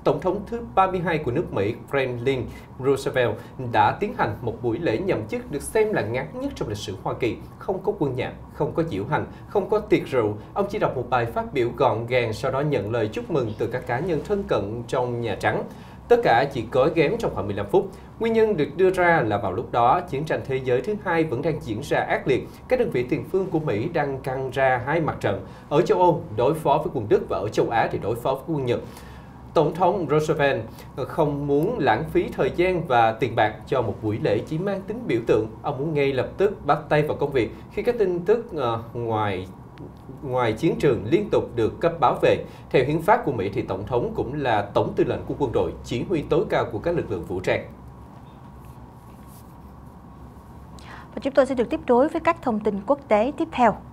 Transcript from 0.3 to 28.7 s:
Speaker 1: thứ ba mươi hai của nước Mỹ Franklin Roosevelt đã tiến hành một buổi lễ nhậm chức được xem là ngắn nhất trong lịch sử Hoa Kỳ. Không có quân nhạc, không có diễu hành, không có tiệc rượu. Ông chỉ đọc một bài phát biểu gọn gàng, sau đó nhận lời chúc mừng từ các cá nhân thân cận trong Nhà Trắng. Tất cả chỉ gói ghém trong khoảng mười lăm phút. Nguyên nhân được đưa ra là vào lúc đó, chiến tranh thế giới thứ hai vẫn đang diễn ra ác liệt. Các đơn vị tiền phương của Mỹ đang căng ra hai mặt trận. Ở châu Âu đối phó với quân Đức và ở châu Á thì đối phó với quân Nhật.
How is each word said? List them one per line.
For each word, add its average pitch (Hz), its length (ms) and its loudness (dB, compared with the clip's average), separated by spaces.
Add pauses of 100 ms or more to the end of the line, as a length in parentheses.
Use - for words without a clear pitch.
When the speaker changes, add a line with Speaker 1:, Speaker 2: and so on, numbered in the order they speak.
Speaker 1:
thứ 233 140 -8 (140)
ba 190 120 6
mươi 180 180 -2
hai 165 140 0
của 139 120 -2
nước 135 220 -2
Mỹ 107 220 0 (160)
Franklin 123 520 0 (420)
Roosevelt 131 500 2 (380)
đã 110 280 4
tiến 208 180 -2
hành 117 240 0
một 110 200 -4
buổi 117 160 0
lễ 139 200 0
nhậm 135 300 -2
chức 240 220 -6
được 143 120 -4
xem 214 300 2
là 143 100 2
ngắn 120 240 -4 (140)
nhất 277 160 -4
trong - 120 -6
lịch 104 100 -4
sử 95 240 -8
Hoa 135 120 -4
Kỳ. 117 220 -2 (220)
Không 190 240 -4
có 202 160 0
quân 131 180 -2
nhạc, 92 160 -4 (220)
không 139 180 -2
có 170 180 0
diễu 98 200 -4
hành, 123 160 0 (220)
không 190 220 -2
có 214 80 4
tiệc 170 280 2
rượu. 110 280 0 (200)
Ông 202 160 0
chỉ - 80 -4
đọc - 180 0
một 123 140 -4
bài 120 160 2
phát 226 260 -4
biểu 120 240 2
gọn 117 300 2
gàng, 120 260 2
sau 127 200 -2
đó 131 80 -2
nhận 135 300 0
lời 113 220 0
chúc 240 180 -6
mừng 127 280 0
từ 117 80 0
các 123 200 -6
cá 120 120 -2
nhân 156 300 -2
thân 202 140 -2
cận 117 460 -2
trong 123 320 -2
Nhà 110 200 -2
Trắng. 123 220 2 (460)
Tất 233 140 8
cả 123 300 6
chỉ 113 200 -4
gói 131 220 6
ghém 165 240 4
trong - 160 -2
khoảng 98 120 -4
mười 101 100 -4
lăm 101 100 -4
phút. 196 240 2 (280)
Nguyên 226 140 0
nhân 220 240 4
được 151 200 0
đưa 185 140 6
ra 175 360 4
là 104 120 0
vào 101 140 -2
lúc 110 200 -4
đó, 131 280 6
chiến 147 240 -4
tranh 151 220 0
thế 131 180 -2
giới 123 160 2
thứ 208 140 -4 (100)
hai 165 200 2
vẫn - 180 -2
đang 160 200 -2
diễn 107 200 -4
ra 143 180 0
ác 196 280 0
liệt. 120 200 2 (200)
Các 254 100 4
đơn 226 120 2
vị 127 120 0
tiền 123 300 -2
phương 190 180 0
của 160 80 0
Mỹ 127 340 0
đang 143 260 -2
căng 131 320 -4
ra 127 360 2
hai 156 140 0
mặt 123 200 -2
trận. 101 260 -2 (220)
Ở 151 140 4
châu 190 160 2
Âu 170 240 4 (140)
đối 127 180 4
phó 151 240 2
với 156 160 -2
quân 113 140 -2
Đức 226 200 2
và 95 100 -2
ở 98 100 -4
châu 127 220 2
Á 113 220 2
thì 127 60 -4
đối 101 180 -2
phó 135 180 0
với - 120 -6
quân 143 200 -2
Nhật. 117 140 2 (720)